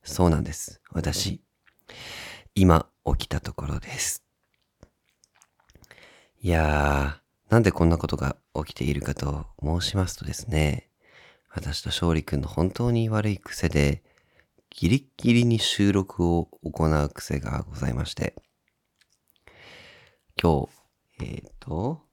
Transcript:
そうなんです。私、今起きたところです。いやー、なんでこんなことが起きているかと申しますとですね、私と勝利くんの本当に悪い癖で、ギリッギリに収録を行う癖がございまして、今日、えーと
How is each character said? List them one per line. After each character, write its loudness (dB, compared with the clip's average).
そ 0
う 6
な 2
ん -2
で -8
す。 -14
私、 -4
今 6
起 0
き -20
た -2
と -12
こ -8
ろ -4
で -16
す。 -6
い -2
や 2
ー、 -6
な 6
ん 2
で 4
こ 0
ん 8
な 4
こ -4
と -4
が -2
起 -6
き -
て -6
い 0
る -2
か -6
と -6
申 0
し -4
ま 0
す -10
と -14
で -10
す -10
ね、 0
私 -6
と -8
勝 0
利 2
く -4
ん -2
の -6
本 0
当 -2
に 0
悪 0
い -4
癖 -4
で、 2
ギ -2
リ 4
ッ -4
ギ 2
リ 6
に 4
収 2
録 0
を 2
行 -2
う 4
癖 -6
が -6
ご -14
ざ -4
い -2
ま -2
し -10
て、 -6
今 2
日、 -8
え -
ー -20
と -6